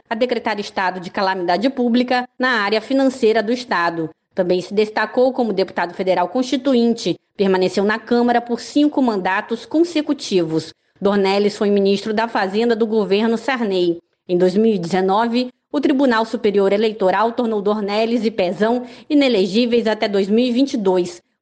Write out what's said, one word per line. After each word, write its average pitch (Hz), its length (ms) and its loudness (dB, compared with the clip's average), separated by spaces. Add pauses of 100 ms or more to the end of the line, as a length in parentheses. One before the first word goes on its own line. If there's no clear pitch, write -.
a 233 60 -4
decretar 220 460 -2
estado 185 400 -4
de 175 100 -12
calamidade 190 640 0
pública 247 680 0
na 247 240 0
área 214 180 0
financeira 254 640 2
do 208 100 -2
estado. 170 600 -2 (240)
Também 180 260 0
se - 100 -12
destacou 214 640 0
como 233 180 -2
deputado 180 440 -4
federal 180 320 0
constituinte. 247 880 0 (180)
Permaneceu 185 480 2
na 214 140 0
Câmara 240 420 0
por 233 200 -4
cinco 294 420 0
mandatos 214 640 -2
consecutivos. 254 1040 -2 (300)
Dornelles 202 560 2
foi 202 140 0
ministro 196 420 0
da 220 140 0
Fazenda 226 480 0
do 220 100 0
governo 214 540 0
Sarney. 190 580 -2 (320)
Em 180 80 2
dois 180 180 2
mil 220 200 4
e - 20 -4
dezenove, 196 760 0 (200)
o 285 100 -2
Tribunal 262 420 2
Superior 202 480 0
Eleitoral 208 600 0
tornou 226 280 -2
Dornelles 214 640 -2
e 220 60 0
Pezão 208 540 -2 (260)
inelegíveis 233 800 2
até 220 200 0
dois 202 220 0
mil 233 160 4
e 247 60 0
vinte 269 240 0
e - 20 -2
dois, 185 460 -2 (180)